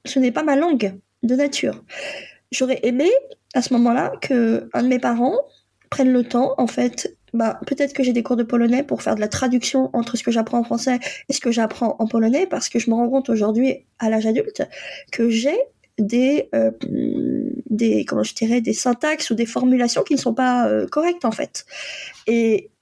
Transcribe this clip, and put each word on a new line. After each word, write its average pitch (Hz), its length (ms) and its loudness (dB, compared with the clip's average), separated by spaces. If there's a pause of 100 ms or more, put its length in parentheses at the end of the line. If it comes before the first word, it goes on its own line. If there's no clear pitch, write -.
ce - 120 -2
n'est 254 140 2
pas 294 120 -2
ma 285 120 2
langue 269 380 0 (280)
de 240 120 0
nature. 285 500 -2 (680)
J'aurais 254 300 -2
aimé, 254 260 2 (460)
à 247 80 2
ce - 120 -2
moment-là, 240 460 2
que 233 520 0
un 240 100 0
de 247 60 2
mes 254 100 2
parents 254 400 2 (500)
prenne 254 240 2
le 247 120 4
temps, 247 340 0
en 240 80 2
fait, - 500 -4 (160)
bah, 226 320 -2
peut-être 277 280 -2
que 277 100 -2
j'ai 247 100 2
des 233 120 0
cours 247 100 -2
de 233 80 2
polonais 233 400 2
pour 254 200 -4
faire - 120 0
de 214 60 -4
la 214 80 -2
traduction 254 640 0
entre 240 240 -2
ce - 80 -8
que 233 80 0
j'apprends 226 260 0
en 233 60 0
français 233 340 -2 (300)
et - 40 -4
ce - 60 -2
que 233 140 -2
j'apprends 226 480 0
en 220 80 0
polonais, 233 400 2
parce - 200 -4
que 233 120 0
je 233 100 0
me 226 60 2
rends 240 120 2
compte 262 200 0
aujourd'hui, 220 580 2 (140)
à 220 100 0
l'âge 220 160 0
adulte, - 360 0 (500)
que 233 180 2
j'ai 240 260 0 (440)
des, 254 560 2
euh, 110 160 2 (1000)
des, 220 340 2
comment 214 200 -2
je - 100 -6
dirais, 233 260 0
des 220 120 -2
syntaxes 302 580 -2
ou 226 60 0
des 226 100 0
formulations 247 560 2
qui - 120 0
ne 269 40 2
sont 226 160 -2
pas, 247 340 2
euh, 214 200 0
correctes, 349 360 0
en - 60 2
fait. - 360 -8 (600)
Et 226 440 2 (120)